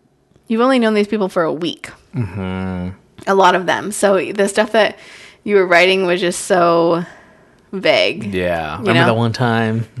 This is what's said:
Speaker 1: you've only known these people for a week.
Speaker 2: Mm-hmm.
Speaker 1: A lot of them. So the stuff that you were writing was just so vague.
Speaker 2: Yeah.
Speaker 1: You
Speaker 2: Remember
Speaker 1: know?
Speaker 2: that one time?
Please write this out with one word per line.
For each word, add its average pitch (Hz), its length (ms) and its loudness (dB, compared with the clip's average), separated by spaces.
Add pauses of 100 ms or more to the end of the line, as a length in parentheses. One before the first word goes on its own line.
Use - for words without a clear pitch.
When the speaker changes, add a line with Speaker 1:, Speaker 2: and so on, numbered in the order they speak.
(480)
Speaker 1:
you've 226 140 0
only 262 160 4
known 220 160 2
these 208 140 2
people 220 220 -2
for 185 120 -2
a 160 100 0
week. 156 380 -6 (240)
Speaker 2:
Mm-hmm. 92 760 -6 (360)
Speaker 1:
A 196 80 0
lot 185 220 4
of 175 100 -4
them. 156 260 -4
So 190 400 0
the 202 160 0
stuff 208 260 -2
that 214 260 0 (460)
you 208 120 0
were 185 100 4
writing 185 380 4
was 175 160 0
just 180 240 -4
so 170 580 2 (720)
vague. 110 600 0
Speaker 2:
Yeah. 85 420 -4
Speaker 1:
You 107 120 -10
Speaker 2:
Remember 170 140 2
Speaker 1:
know? - 60 2
Speaker 2:
that 113 100 2
one 117 160 0
time? 113 520 -2 (140)